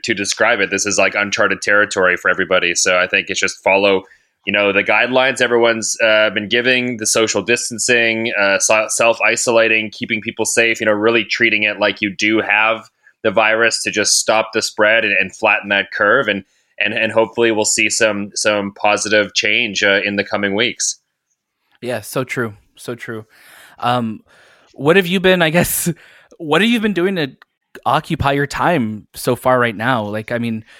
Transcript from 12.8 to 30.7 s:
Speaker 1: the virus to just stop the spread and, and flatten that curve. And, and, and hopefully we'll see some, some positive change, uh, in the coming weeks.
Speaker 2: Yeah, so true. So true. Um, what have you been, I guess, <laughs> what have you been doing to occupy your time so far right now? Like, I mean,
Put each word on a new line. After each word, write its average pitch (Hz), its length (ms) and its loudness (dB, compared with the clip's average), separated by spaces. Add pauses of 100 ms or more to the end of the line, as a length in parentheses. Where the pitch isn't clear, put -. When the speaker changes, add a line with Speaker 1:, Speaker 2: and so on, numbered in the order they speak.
Speaker 1:
the 110 100 0
virus 110 500 2
to 107 80 -4
just 101 300 0
stop 110 320 0
the 110 100 -2
spread 110 420 2
and, 101 100 0
and 95 200 -2
flatten 104 360 0
that 98 200 -2
curve. 110 380 0
And, 98 160 -4 (340)
and, 104 160 -4
and 110 160 -2
hopefully 113 400 0
we'll 107 140 0
see 107 260 0
some, 104 460 -2
some 101 380 -2
positive 104 600 0
change, 107 480 -2
uh, 101 220 2
in 101 100 -2
the 101 80 0
coming 101 320 -2
weeks. - 460 -4 (840)
Speaker 2:
Yeah, 117 200 -6
so 135 200 -6
true. 117 320 -6 (220)
So - 180 -12
true. 113 320 -12 (540)
Um, 120 420 -2 (520)
what 147 200 2
have 185 140 2
you 190 100 0
been, 180 240 4
I 156 80 2
guess, 170 420 0 (220)
<laughs> - 240 -20
what 160 220 0
have 226 100 2
you 240 80 2
been 208 140 0
doing 185 240 -2
to 143 200 -4 (480)
occupy 143 480 0
your 143 140 0
time 123 640 -2
so - 220 -2
far 127 240 2
right 120 160 0
now? 113 300 -2
Like, 107 260 -8
I 120 80 -2
mean, 113 260 -6 (160)